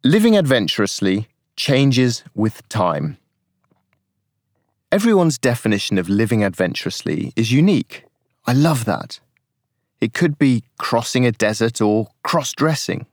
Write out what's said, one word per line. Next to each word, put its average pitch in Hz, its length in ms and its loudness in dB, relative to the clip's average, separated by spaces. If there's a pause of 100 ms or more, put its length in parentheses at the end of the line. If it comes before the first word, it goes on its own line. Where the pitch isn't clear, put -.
Living 220 320 4
adventurously 104 880 0 (300)
changes 127 640 2 (100)
with 107 360 -4
time. 78 480 -2 (1800)
Everyone's 196 440 2
definition 107 600 0
of 87 100 -2
living 107 340 0
adventurously - 960 -4
is 113 160 0
unique. 160 540 0 (400)
I 123 80 -2
love 139 320 2
that. - 340 -6 (800)
It - 140 -4
could 156 240 -2
be 131 260 0 (140)
crossing 117 480 -2
a 117 80 0
desert 110 480 -2
or 107 260 0 (160)
cross-dressing - 880 -4